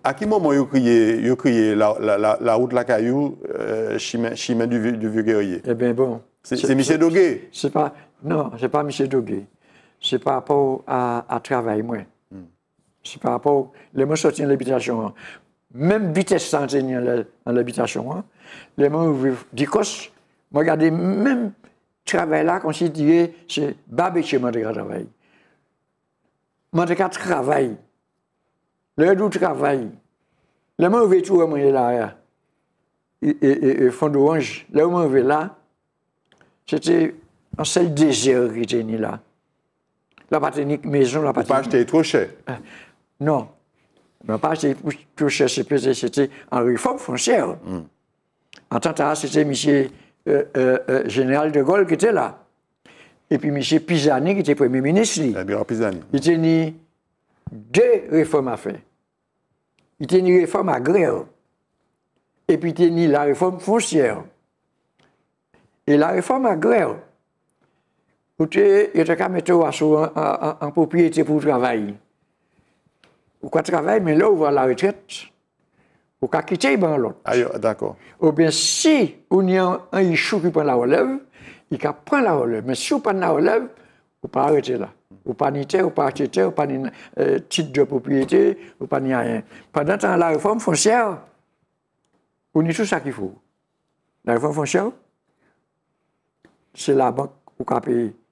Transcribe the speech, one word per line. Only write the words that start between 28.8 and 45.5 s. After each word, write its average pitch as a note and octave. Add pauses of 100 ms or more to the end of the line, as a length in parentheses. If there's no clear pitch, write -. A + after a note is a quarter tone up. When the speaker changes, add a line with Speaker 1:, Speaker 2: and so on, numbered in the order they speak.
Speaker 2:
L'heure F3+
du G3
travail. C#3+ (880)
Là, E3+
moi, A#3
je G#3+
vais F3+
trouver, F3
moi, D3+
là, B2 (1040)
et, D3+
et, D3
et, C#3
et B2
fond D3+
d'orange. C#3+
Là D3+
où F3
moi, F3
je D3
vais C3+
là, D3+ (1120)
c'était E3 (440)
un D#3
seul F3
désert B2+
qui A#2
était A#2
né A2
là. G#2+ (1120)
La D#3
patinique C#3+
maison, C#3+
la C#3
Speaker 1:
Ou -
pas C3
Speaker 2:
patinique C3+
Speaker 1:
acheter A#2+
trop D#3+
cher. A#2+ (200)
Speaker 2:
Euh, C3 (680)
non. C#3 (800)
Non, A2
pas D#3
acheter D3+
pour, - (240)
trop D3
cher, C3